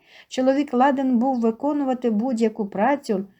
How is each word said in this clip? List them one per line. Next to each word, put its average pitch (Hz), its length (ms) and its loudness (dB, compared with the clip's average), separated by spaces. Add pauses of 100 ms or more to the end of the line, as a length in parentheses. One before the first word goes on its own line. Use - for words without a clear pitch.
(280)
чоловік 269 460 0
ладен 262 440 2
був 254 220 0
виконувати 254 720 -2
будь-яку 220 560 0
працю, 202 600 -2 (140)